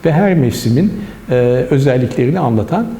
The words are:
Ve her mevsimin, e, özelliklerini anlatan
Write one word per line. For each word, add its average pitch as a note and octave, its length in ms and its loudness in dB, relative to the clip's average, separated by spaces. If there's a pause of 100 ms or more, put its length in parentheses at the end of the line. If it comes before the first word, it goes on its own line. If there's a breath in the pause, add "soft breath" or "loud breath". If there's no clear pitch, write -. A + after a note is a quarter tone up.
Ve E3 80 2
her F#3 220 2
mevsimin, B2+ 580 0 (380 loud breath)
e, B2+ 40 2 (360)
özelliklerini C3 680 0
anlatan B2 480 0 (140)